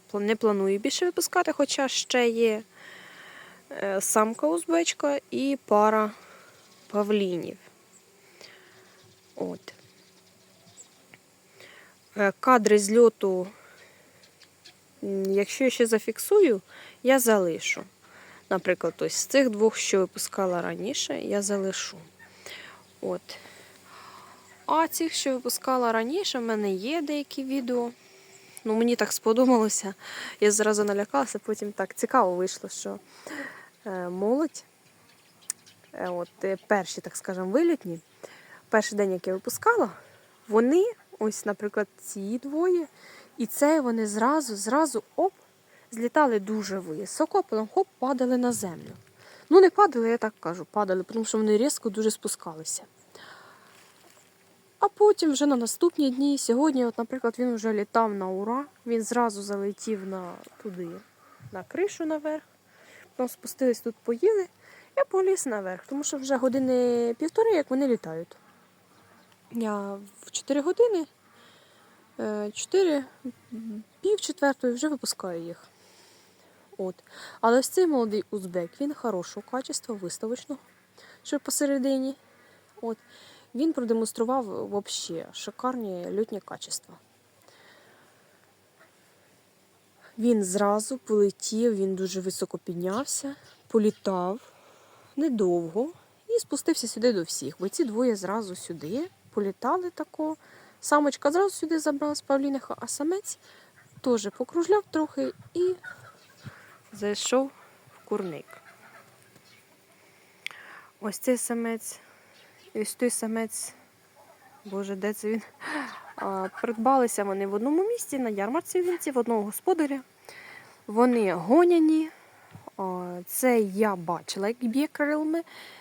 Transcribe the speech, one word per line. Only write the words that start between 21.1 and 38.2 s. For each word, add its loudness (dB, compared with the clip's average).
я -2
залишу. -4
От. -6
А 4
цих, -4
що -2
випускала 0
раніше, -2
в -4
мене -2
є -4
деякі -6
відео. -2
Ну, 0
мені 4
так 0
сподобалося. 4
Я 6
зразу 2
налякалася, -2
потім -6
так -6
цікаво 2
вийшло, -4
що, -10
е, -6
молодь, 0
е, -6
от, -6
е, -2
перші, 0
так -12
скажемо, -6
вилітні, 0